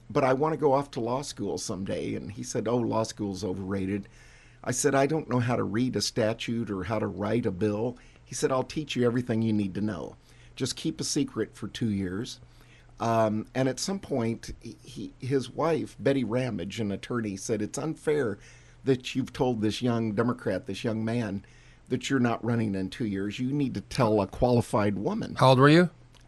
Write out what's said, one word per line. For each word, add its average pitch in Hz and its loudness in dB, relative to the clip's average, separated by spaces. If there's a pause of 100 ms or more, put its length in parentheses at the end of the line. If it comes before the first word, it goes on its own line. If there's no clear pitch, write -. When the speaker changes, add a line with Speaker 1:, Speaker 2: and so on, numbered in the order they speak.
Speaker 1:
but 139 2
I 131 4
wanna 151 0
go 139 4
off 143 0
to 135 -6
law 123 -2
school 98 -4
someday." 98 -4
And 98 -8
he 123 -10
said, 117 -4
"Oh, 120 2
law 113 2
school's 98 -6
overrated." 95 -4 (560)
I - -2
said, 139 2
"I 139 6
don't 156 -2
know 123 2
how 117 2
to 110 0
read 113 0
a 104 0
statute 113 -2
or 95 -4
how 107 -2
to 107 0
write 110 0
a 101 2
bill." 107 -2 (260)
He - -12
said, 147 0
"I'll 131 2
teach 156 -6
you 123 4
everything 120 2
you 113 2
need 101 0
to 98 -4
know. 92 -4 (400)
Just 127 -4
keep - -6
a - -4
secret 131 -2
for 107 -10
two 113 -4
years." 98 -4 (600)
Um, 110 2
and 131 2
at 127 -2
some 196 -4
point, 117 -4
he, - -16
he, - -12
his 127 -2
wife, 143 -2
Betty 135 2
Ramage, 104 -2
an 104 -2
attorney, 107 -4
said, 107 -2
"It's - -4
unfair 151 -2 (480)
that 127 2
you've 127 -2
told 127 0
this 104 0
young 113 2
Democrat, 113 0
this 98 -6
young 110 -2
man, 110 -2 (460)
that 123 -2
you're 139 2
not 117 2
running 113 0
in 95 -2
two 113 -4
years. 101 -4
You 127 -2
need 139 0
to 101 -4
tell 110 4
a 98 2
qualified 113 2
woman." 180 -4
Speaker 2:
How 127 8
old 127 8
were 139 10
you? 165 8 (380)